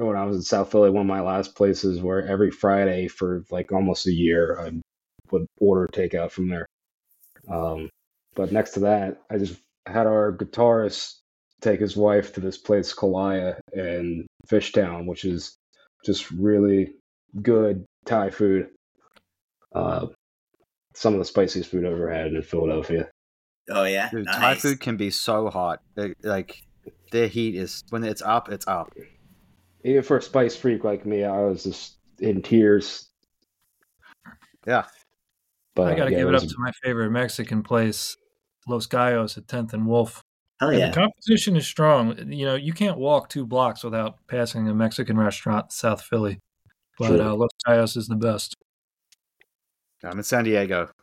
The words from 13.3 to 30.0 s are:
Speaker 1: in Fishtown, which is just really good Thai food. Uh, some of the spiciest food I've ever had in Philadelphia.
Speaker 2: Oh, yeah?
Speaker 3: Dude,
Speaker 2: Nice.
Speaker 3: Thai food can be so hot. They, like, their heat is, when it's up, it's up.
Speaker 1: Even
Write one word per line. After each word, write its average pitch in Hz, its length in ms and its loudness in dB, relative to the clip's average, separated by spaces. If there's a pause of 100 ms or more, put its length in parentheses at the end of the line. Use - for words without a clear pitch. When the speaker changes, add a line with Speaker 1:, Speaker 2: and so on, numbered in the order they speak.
Speaker 1:
in 87 540 -6 (180)
Fishtown, 90 600 0
which 85 180 -8
is 87 300 -4 (480)
just - 260 -2
really 98 640 2 (500)
good 107 440 2 (200)
Thai 104 240 0
food. 95 380 2 (1040)
Uh, 87 340 -4 (840)
some 110 200 0
of 98 60 2
the 87 60 -2
spiciest 90 460 0
food 90 140 -2
I've 87 80 -2
ever 85 180 -4
had 80 220 -4
in 80 100 -4
Philadelphia. 80 680 -2 (640)
Speaker 2:
Oh, 98 140 0
yeah? 98 260 -2
Speaker 3:
Dude, 110 140 -8
Speaker 2:
Nice. 95 100 -4
Speaker 3:
Thai 123 200 2
food 139 260 -2
can 120 160 -4
be 101 120 -2
so 110 400 -2
hot. 90 320 -4 (140)
They, 101 260 -6
like, 98 400 -6 (500)
their 117 160 2
heat 113 280 -2
is, 90 340 -8
when 113 140 -6
it's 107 180 -6
up, 113 300 0
it's 98 160 -8
up. 87 240 -4 (960)
Speaker 1:
Even 131 180 4